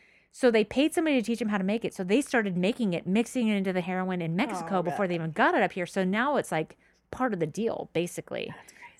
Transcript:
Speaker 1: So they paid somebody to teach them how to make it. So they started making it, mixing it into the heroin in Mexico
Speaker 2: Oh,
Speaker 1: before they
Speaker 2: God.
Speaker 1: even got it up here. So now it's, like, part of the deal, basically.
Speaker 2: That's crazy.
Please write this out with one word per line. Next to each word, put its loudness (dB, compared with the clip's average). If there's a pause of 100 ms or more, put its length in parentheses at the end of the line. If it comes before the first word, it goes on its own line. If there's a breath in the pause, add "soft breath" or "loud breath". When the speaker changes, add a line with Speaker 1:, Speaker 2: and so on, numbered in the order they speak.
(300 soft breath)
Speaker 1:
So 4
they 6
paid 2
somebody 2
to -2
teach -2
them -2
how 0
to -2
make 0
it. -6
So -6
they 4
started 0
making 2
it, -2
mixing 0
it 2
into 0
the 0
heroin -2
in -2
Mexico -2
Speaker 2:
Oh, 2
Speaker 1:
before 0
they -2
Speaker 2:
God. -4
Speaker 1:
even -6
got 2
it 4
up -2
here. -6
So -2
now 0
it's, -2
like, -4 (340 soft breath)
part -2
of -4
the 2
deal, -4
basically. -4 (100)
Speaker 2:
That's -18 (140)
crazy. -20 (200 loud breath)